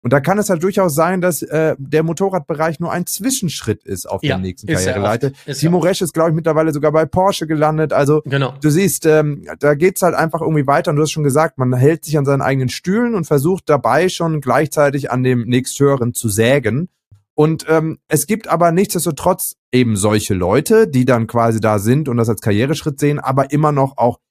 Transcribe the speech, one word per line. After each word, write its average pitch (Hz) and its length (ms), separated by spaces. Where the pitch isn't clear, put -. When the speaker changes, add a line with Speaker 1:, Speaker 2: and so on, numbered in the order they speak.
Speaker 1:
Und 120 60
da 139 80
kann 175 180
es 208 120
halt 165 140
durchaus 185 320
sein, 175 260
dass, 180 220
äh, 156 360
der 147 240
Motorradbereich 165 760
nur 170 100
ein 180 140
Zwischenschritt - 800
ist 92 200
auf 98 160
Speaker 2:
Ja, 139 140
Speaker 1:
der 92 40
nächsten 92 280
Speaker 2:
ist 95 180
ja - 60
Speaker 1:
Karriereleiter. 104 360
Speaker 2:
oft. 139 200
Ist 139 120
Speaker 1:
Timo 170 180
Speaker 2:
ja - 20
oft. 160 80
Speaker 1:
Resch 190 140
ist, 170 120
glaub 160 140
ich, 160 60
mittlerweile 160 400
sogar 147 180
bei 156 140
Porsche 185 420
gelandet. 156 460
Also 143 320
Speaker 2:
Genau. 139 340
Speaker 1:
du 151 100
siehst, 160 360
ähm, 151 420
da 147 140
geht's 180 260
halt 175 120
einfach 160 280
irgendwie 151 260
weiter. 160 240
Und 147 60
du 156 60
hast 151 80
schon 151 120
gesagt, 147 340
man 127 140
hält 135 320
sich 151 140
an 139 80
seinen 139 160
eigenen 131 260
Stühlen 226 480
und 170 80
versucht 160 460
dabei 143 400
schon 160 320
gleichzeitig 139 680
an 127 140
dem 123 200
nächsthöheren 127 720
zu - 140
sägen. 117 600
Und, 156 360
ähm, 160 300
es 151 180
gibt 220 220
aber 170 240
nichtsdestotrotz 180 800
eben 120 240
solche 104 380
Leute, 156 560
die 127 160
dann 117 220
quasi 117 340
da 107 180
sind 135 300
und 120 80
das 113 100
als 113 140
Karriereschritt 131 580
sehen, 147 200
aber 135 320
immer 151 200
noch 135 260
auch 120 220